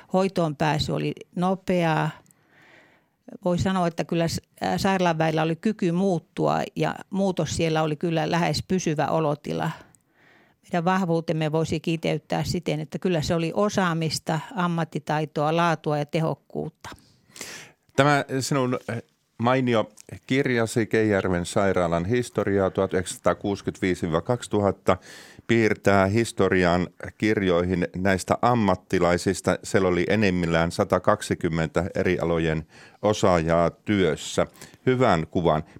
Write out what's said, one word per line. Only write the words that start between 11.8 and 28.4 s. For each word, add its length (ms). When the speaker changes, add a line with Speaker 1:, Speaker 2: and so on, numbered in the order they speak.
Speaker 1:
kiteyttää 640
siten, 360
että 180
kyllä 240
se 120
oli 200
osaamista, 840
ammattitaitoa, 1000
laatua 420
ja 80
tehokkuutta. 840
Speaker 2:
Tämä 280
sinun 380
mainio 520
kirjasi 600
Keijärven 600
sairaalan 580
historiaa 640
tuhat 240
yhdeksänsataakuusikymmentäviisi 1120
kaksituhatta 720
piirtää 600
historian 840
kirjoihin 800
näistä 460